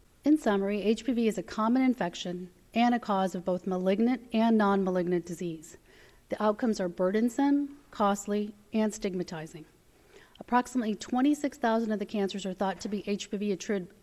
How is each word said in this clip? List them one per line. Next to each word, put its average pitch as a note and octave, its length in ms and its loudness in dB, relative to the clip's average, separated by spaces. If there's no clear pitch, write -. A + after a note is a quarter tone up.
In D4+ 160 4
summary, G3+ 420 0
H G#3+ 240 0
P C#4 60 0
V A#3 160 2
is G#3 100 0
a F3+ 60 -2
common A#3 400 0
infection F3+ 640 -2
and A#3+ 220 4
a A#3 40 0
cause F#3+ 360 0
of F3+ 100 -8
both F#3 220 -2
malignant G3 540 2
and A3+ 240 4
non-malignant F#3 680 2
disease. E3 520 -10
The - 140 -4
outcomes G#3+ 380 2
are F#3 80 -2
burdensome, A#3+ 880 0
costly, G#3 600 0
and A3 180 2
stigmatizing. F3 760 -6
Approximately A#3+ 560 0
twenty-six C#4 640 0
thousand A3+ 320 2
of G#3+ 80 -2
the G3+ 80 -6
cancers G3 400 -2
are F#3 80 -4
thought F#3+ 260 -2
to A3 80 -6
be G3+ 180 -4
H G3+ 220 -4
P G#3 80 -4
V G3+ 180 -2
attrib-, F#3 320 -4